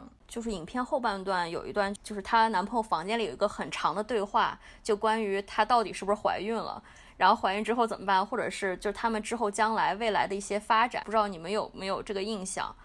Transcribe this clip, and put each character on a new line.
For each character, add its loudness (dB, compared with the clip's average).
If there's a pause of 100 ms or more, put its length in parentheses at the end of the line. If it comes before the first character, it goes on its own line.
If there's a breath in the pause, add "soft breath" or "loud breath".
(280)
就 -8
是 -4
影 -4
片 -2
后 0
半 0
段 0
有 -6
一 -6
段， 0
就 -10
是 -6
她 4
男 0
朋 -4
友 2
房 0
间 0
里 -2
有 -4
一 -8
个 2
很 -6
长 0
的 -2
对 0
话， 0 (220 loud breath)
就 2
关 2
于 0
她 2
到 4
底 -8
是 -10
不 0
是 2
怀 0
孕 -4
了， -6 (360 loud breath)
然 6
后 8
怀 0
孕 0
之 0
后 4
怎 -2
么 -10
办， 4
或 -6
者 -2
是 -2
就 -4
是 -2
他 -2
们 -2
之 -6
后 0
将 0
来 2
未 -2
来 2
的 -4
一 -2
些 -4
发 4
展， -4
不 -8
知 2
道 4
你 -6
们 -6
有 -2
没 -8
有 -2
这 -8
个 -2
印 -4
象， -6